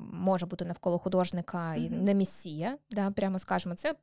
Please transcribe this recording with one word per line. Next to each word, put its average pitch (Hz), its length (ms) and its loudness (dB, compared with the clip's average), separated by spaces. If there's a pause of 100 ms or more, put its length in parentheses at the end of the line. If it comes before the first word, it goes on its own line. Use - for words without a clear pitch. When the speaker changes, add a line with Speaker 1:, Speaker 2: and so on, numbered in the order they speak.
(140)
Speaker 1:
може 180 320 2
бути 180 200 -4
навколо 175 320 0
художника, 175 800 0
і 160 140 -2
Speaker 2:
Мгм. - 140 -2
Speaker 1:
не 202 120 6
месія, 190 640 -2 (140)
да, 202 200 0
прямо 190 280 0
скажемо. 185 360 -2
Це 302 280 -2